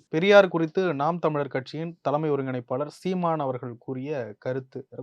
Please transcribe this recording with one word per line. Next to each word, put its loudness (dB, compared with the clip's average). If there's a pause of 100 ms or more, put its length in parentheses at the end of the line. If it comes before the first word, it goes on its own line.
பெரியார் 8
குறித்து 0
நாம் 0
தமிழர் 0
கட்சியின் -8
தலைமை 0
ஒருங்கிணைப்பாளர் -2
சீமான் -2
அவர்கள் -6
கூறிய -8
கருத்து, -8 (140)